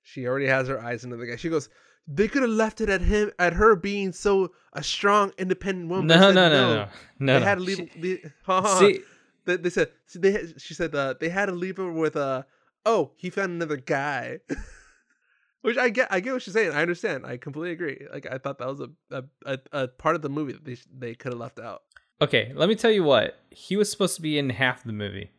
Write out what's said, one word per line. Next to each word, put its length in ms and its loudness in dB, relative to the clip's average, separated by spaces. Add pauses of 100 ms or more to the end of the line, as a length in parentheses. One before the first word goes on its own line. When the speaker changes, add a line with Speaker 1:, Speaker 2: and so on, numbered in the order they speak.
Speaker 1:
she 240 -12
already 220 -2
has 220 2
her 120 -4
eyes 240 -8
on 80 -12
another 140 -10
guy. 80 -10
She 140 -8
goes, 200 -2 (380)
"They 200 0
could 140 0
have 80 2
left 320 0
it 80 0
at 120 2
him, 360 2
at 160 2
her 220 6
being 360 -4
so 400 2 (220)
a 80 -8
strong, 560 4
independent 520 -4
woman." 180 0
Speaker 2:
No, 80 8
Speaker 1:
They 100 10
said 100 8
Speaker 2:
no, 140 8
no, 120 6
Speaker 1:
no. 140 4
Speaker 2:
no, 100 -4 (340)
no, 140 4
Speaker 1:
They 80 6
Speaker 2:
no. 40 2
Speaker 1:
had 140 4
to 40 -6
leave. 140 -4
Speaker 2:
She 240 -12
Speaker 1:
Le-, 300 -6 (120)
ha, 180 2
ha, 60 0
ha. 120 4
Speaker 2:
See 220 6 (440)
Speaker 1:
They, 120 0
they 120 -2
said, 220 -2 (160)
see, 120 -20
they 120 4
had, 280 -8
she 140 -16
said, 220 -4
uh, 240 -2
they 100 -2
had 160 -2
to 60 -4
leave 260 -6
her 140 -6
with 240 -2
a, 320 -4 (400)
"Oh, 300 0
he 120 -10
found 220 -4
another 260 -6
guy." 600 -6 (100)
<laughs> 1120 -16
Which 160 -2
I 120 2
get, 200 0
I 120 -2
get 100 -6
what 100 -4
she's 120 -16
saying. 180 0
I 100 -2
understand. 440 -4
I 100 -10
completely 380 -10
agree. 400 -10
Like, 180 -14
I 60 -8
thought 220 -10
that 100 -8
was 100 -10
a, 100 -10 (220)
a, 120 -10 (220)
a, 140 -6 (140)
a 160 -4
part 260 -2
of 60 -4
the 80 -6
movie 240 -6
that 100 -18
they 120 -12
sh-, 120 -20 (100)
they 180 -12
could 180 -10
have 60 -10
left 200 -14
out. 240 -16 (380)
Speaker 2:
Okay, 340 0
let 140 2
me 60 2
tell 160 2
you 120 4
what. 360 4 (100)
He 260 -8
was 160 0
supposed 240 -2
to 60 -16
be 180 -2
in 120 -2
half 340 -2
the 80 -8
movie. 460 -10